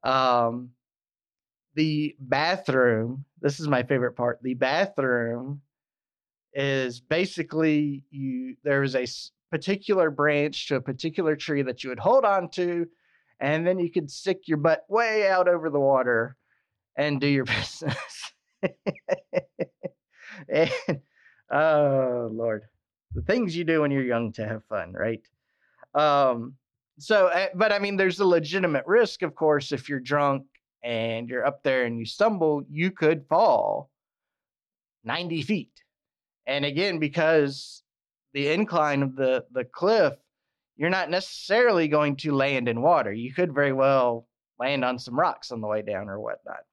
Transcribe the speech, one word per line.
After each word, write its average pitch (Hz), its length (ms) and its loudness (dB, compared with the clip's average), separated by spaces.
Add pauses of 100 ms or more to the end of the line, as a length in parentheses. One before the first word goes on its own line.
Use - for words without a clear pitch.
Um, 123 680 0 (1040)
the 151 440 -2
bathroom, 131 1040 0 (140)
this 139 200 -2
is 156 80 -6
my 127 160 2
favorite 123 300 -2
part, 120 280 -4
the 127 140 -6
bathroom 131 1040 -2 (960)
is 135 440 -2
basically 151 1080 0
you, 131 540 -8
there 139 180 2
is 135 140 0
a 127 80 0
s-, - 280 -10 (200)
particular 190 580 0
branch 147 600 0
to 139 80 2
a 127 40 0
particular 156 540 -2
tree 147 260 -2
that 127 220 -4
you 131 80 -8
would 120 80 -10
hold 240 260 4
on 190 240 2
to, 175 380 -2 (520)
and 160 280 0
then 185 100 2
you 170 140 -2
could 156 180 -2
stick - 380 -6
your 165 100 0
butt 156 320 2
way 214 380 2
out 185 200 4
over 170 220 2
the 147 100 0
water 127 580 2 (580)
and 143 260 -2
do 143 60 0
your 139 180 2
<laughs> - 0 -
business. - 880 -6 (2250)
And, 311 220 2 (800)
oh, 139 800 2
Lord. 110 320 -4 (520)
The 82 60 -6
things 196 340 0
you 175 80 -4
do 160 180 2
when 143 100 2
you're 139 100 0
young 117 320 -2
to 107 140 -6
have 110 180 -6
fun, 92 280 -6
right? 107 280 -4 (720)
Um, 139 600 2 (420)
so, 190 300 4
uh, 180 260 2
but 208 180 2
I 202 60 2
mean, 202 180 -2
there's 185 240 2
a 202 60 4
legitimate 165 600 2
risk, 208 340 2
of 156 140 -6
course, 147 360 2
if 135 160 -6
you're 139 120 -4
drunk 139 480 0 (360)
and 117 460 -4
you're 127 160 -2
up 143 160 -2
there 131 240 0
and 117 140 -4
you 113 60 -8
stumble, 160 640 0
you 165 180 -2
could 160 380 0
fall 135 640 2 (1120)
ninety 160 400 -4
feet. 165 400 -6 (640)
And 139 180 -2
again, 170 320 -2
because 151 880 0 (500)
the 143 180 -2
incline 160 520 2
of 131 120 -4
the, 131 360 0
the 127 120 -4
cliff, 175 520 2 (600)
you're 156 140 -2
not 180 220 -2
necessarily 190 760 2
going 147 280 2
to 147 180 -4
land 135 340 0
in 117 140 -2
water. 135 320 2
You 117 180 -8
could 170 220 -2
very 139 200 2
well 131 540 2 (300)
land 131 260 -2
on 127 140 -2
some 123 220 -6
rocks 156 320 -2
on 117 100 -8
the 107 60 -6
way 107 160 -2
down 104 260 -6
or 98 100 -8
whatnot. - 420 -10 (120)